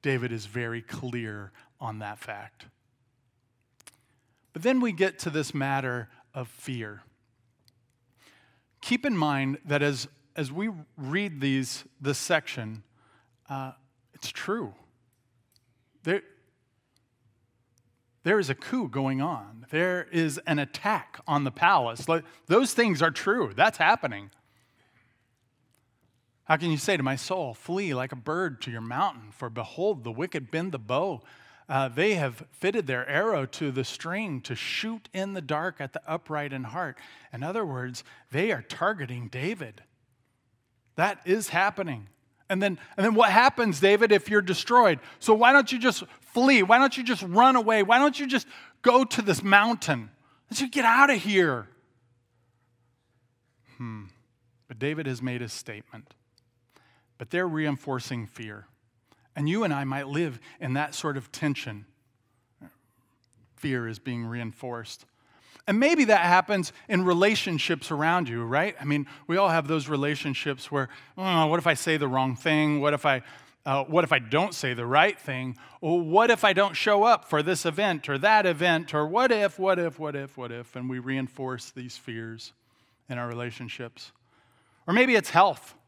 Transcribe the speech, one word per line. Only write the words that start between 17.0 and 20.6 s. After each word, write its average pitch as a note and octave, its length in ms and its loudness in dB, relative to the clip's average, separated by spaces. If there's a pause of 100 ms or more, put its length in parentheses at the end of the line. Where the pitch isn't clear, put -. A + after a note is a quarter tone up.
there G3+ 160 2
is C#3 100 -4
a C3+ 60 -2
coup A#3+ 320 -6
going C3+ 320 -4
on. A#2 500 -8
There F3+ 400 -2
is E3 280 -2 (100)
an D3+ 100 0
attack - 680 -4